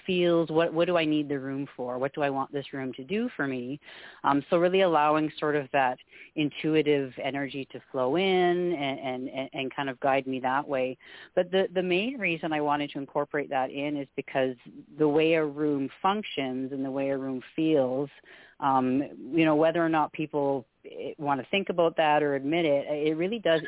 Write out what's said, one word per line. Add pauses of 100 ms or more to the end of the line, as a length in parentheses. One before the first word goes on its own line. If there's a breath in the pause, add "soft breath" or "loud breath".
feels.
What,
what
do
I
need
the
room
for?
What
do
I
want
this
room
to
do
for
me? (460 loud breath)
Um,
so
really
allowing
sort
of
that (380 loud breath)
intuitive (100)
energy
to (100)
flow
in (500)
and,
and,
and,
and
kind
of
guide
me
that
way. (380 loud breath)
But
the,
the
main
reason
I
wanted
to
incorporate
that
in
is
because (420)
the
way
a
room (100)
functions
and
the
way
a
room (120)
feels, (520 loud breath)
um, (280)
you
know,
whether
or
not
people, (180)
eh,
wanna
think
about
that
or
admit
it,
it
really
does